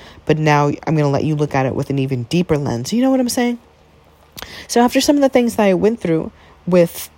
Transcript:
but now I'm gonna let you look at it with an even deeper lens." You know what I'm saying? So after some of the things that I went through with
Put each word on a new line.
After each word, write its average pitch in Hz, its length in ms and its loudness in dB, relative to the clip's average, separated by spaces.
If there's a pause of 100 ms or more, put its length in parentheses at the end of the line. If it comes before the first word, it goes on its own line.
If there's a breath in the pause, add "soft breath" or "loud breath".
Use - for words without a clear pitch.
(260 loud breath)
but 156 140 0
now 147 320 2 (160)
I'm 165 80 0
gonna 147 140 2
let 139 160 0
you 156 100 0
look 147 180 -4
at 135 120 0
it 120 100 -4
with 139 140 -6
an 139 100 -2
even 135 240 -4
deeper 165 340 0
lens." 123 360 -4
You 233 80 0
know 262 100 2
what 262 80 2
I'm 247 100 -2
saying? 240 300 -2 (1080 loud breath)
So 240 140 2
after 247 200 2
some 294 160 2
of 285 40 2
the 269 80 4
things 240 280 2
that 214 60 2
I 196 120 4
went 208 240 0
through 165 320 -4 (340 soft breath)
with 175 520 0